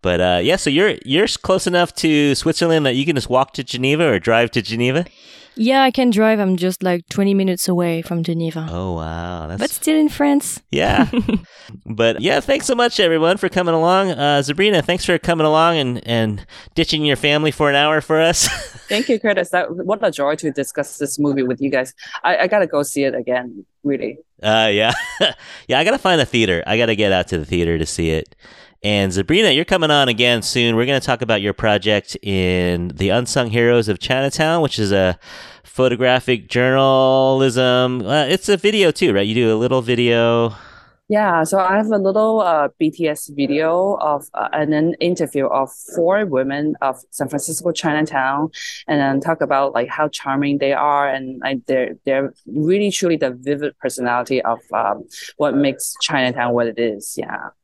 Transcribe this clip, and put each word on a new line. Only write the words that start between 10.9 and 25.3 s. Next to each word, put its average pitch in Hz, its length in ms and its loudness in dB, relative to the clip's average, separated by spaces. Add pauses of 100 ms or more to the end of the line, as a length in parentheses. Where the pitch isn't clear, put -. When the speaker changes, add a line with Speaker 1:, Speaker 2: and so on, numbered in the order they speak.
Speaker 2:
<laughs> 240 40 2 (680)
Speaker 1:
But, 113 360 0
yeah, 226 180 2
thanks 277 260 -2
so 269 100 0
much, 240 220 0
everyone, 165 380 2
for 190 140 -2
coming 180 260 0
along. 180 360 2
Uh, 143 300 2
Sabrina, 165 400 2
thanks - 220 -2
for 175 140 2
coming 160 280 0
along 160 320 4
and, 123 300 -4
and 110 380 -2 (300)
ditching 160 280 0
your 143 140 2
family 151 340 2
for 147 180 0
an 139 60 2
hour 151 240 2
for 156 220 0
us. 160 260 2
<laughs> - 400 -10
Speaker 3:
Thank 208 220 -2
you, 226 100 2
Curtis. 190 300 0
That, 180 260 -2
what 185 260 -4
a 214 80 2
joy 143 280 -2
to 156 140 -4
discuss 139 460 -6
this 143 220 -6
movie 143 240 2
with 123 160 -2
you 139 100 -2
guys. 131 240 -2 (300)
I, 175 140 2
I 185 100 2
gotta 196 200 2
go 147 160 -2
see 139 200 -2
it 135 120 0
again, 123 500 -6 (180)
really. 139 360 -4 (220)
Speaker 1:
Uh, 110 300 2
yeah. 107 220 2 (260)
<laughs> 139 140 0 (340)